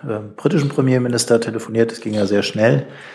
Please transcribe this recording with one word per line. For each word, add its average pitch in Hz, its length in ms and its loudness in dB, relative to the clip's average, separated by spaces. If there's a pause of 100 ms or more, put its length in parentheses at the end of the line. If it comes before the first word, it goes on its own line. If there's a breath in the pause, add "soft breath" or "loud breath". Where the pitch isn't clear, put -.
äh, 107 120 -4 (140)
britischen 151 360 0
Premierminister 123 720 2
telefoniert, 113 480 0
das - 100 -12
ging 107 140 -6
ja 104 100 0
sehr 101 180 2
schnell. 123 440 2 (280 loud breath)